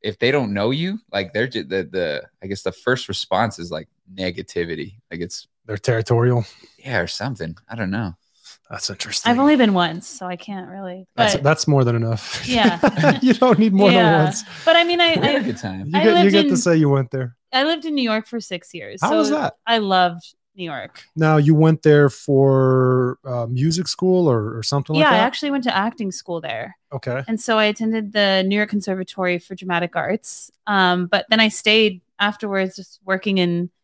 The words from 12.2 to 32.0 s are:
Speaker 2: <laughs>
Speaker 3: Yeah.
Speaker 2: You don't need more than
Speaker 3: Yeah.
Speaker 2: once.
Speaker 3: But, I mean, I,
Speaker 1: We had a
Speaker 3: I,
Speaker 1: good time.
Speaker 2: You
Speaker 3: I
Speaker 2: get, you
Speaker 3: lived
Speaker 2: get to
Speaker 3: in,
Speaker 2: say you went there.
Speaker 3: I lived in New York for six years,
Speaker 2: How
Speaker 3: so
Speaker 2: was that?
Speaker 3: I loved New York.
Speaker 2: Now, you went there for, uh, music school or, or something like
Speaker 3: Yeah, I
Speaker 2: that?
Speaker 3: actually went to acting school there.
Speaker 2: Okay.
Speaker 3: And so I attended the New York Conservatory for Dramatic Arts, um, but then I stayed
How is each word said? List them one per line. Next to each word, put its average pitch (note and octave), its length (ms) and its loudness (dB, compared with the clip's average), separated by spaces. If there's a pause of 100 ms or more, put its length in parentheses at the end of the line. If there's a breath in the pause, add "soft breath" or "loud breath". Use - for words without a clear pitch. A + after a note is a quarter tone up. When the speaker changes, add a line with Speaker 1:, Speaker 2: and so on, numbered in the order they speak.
Speaker 2:
<laughs> - 60 -10
Speaker 3:
Yeah. A3 720 2
Speaker 2:
You B3+ 120 4
don't A#3+ 240 4
need G#3+ 140 4
more G3 180 6
than A#3+ 60 6
Speaker 3:
Yeah. G#3+ 280 4
Speaker 2:
once. D3+ 200 -4 (200)
Speaker 3:
But, E4 120 4
I E4+ 80 4
mean, F4 160 0
I, E4 160 2
Speaker 1:
We F3 100 0
had D4 100 2
a - 40 2
Speaker 3:
I, - 20 -6
Speaker 1:
good - 140 -4
time. F#2+ 320 -8
Speaker 2:
You E3 120 0
Speaker 3:
I - 40 0
Speaker 2:
get, - 140 6
you F#3 40 6
Speaker 3:
lived G3 100 6
Speaker 2:
get - 180 4
to C#4 40 2
Speaker 3:
in, - 40 0
Speaker 2:
say F3 180 2
you D#3 140 4
went C3+ 200 0
there. B2+ 240 -6 (180)
Speaker 3:
I C4 120 0
lived D#4+ 220 -2
in D4+ 80 -4
New C#4 80 0
York A3 240 -2
for A#3+ 140 -8
six - 340 -12
years, F3 260 -12
Speaker 2:
How G3+ 100 0
Speaker 3:
so D#4 60 0
Speaker 2:
was D4 140 2
that? D4 260 -4 (100)
Speaker 3:
I A#3 120 0
loved F#3 560 0 (200)
New F#3 100 -12
York. C#3 380 -12 (140)
Speaker 2:
Now, D#3 220 4
you D3+ 160 6
went D#3+ 280 4
there D3 280 6
for, C3 1120 2
uh, B2 220 -6
music D3+ 420 -2
school F3+ 420 2
or, A2+ 280 0
or A2 40 -8
something C#3+ 320 -4
like - 80 2
Speaker 3:
Yeah, D4+ 80 6
I A#3 80 4
Speaker 2:
that? A3 80 4
Speaker 3:
actually C#4+ 240 -4
went C#4 140 -2
to A#3+ 100 -2
acting G3+ 380 -4
school E3+ 300 -8
there. A2+ 340 -10 (160)
Speaker 2:
Okay. C3 340 -6
Speaker 3:
And A3 140 -4
so A3+ 180 0
I G#3+ 60 2
attended G#3+ 480 -4
the G3 340 2
New G3 100 0
York G#3 120 0
Conservatory F#3 680 -4
for F#3+ 160 -14
Dramatic F3 420 -2
Arts, - 540 -4 (160)
um, F3+ 400 2
but F#3+ 240 0
then A3 100 2
I A3 80 4
stayed G#3+ 540 2 (160)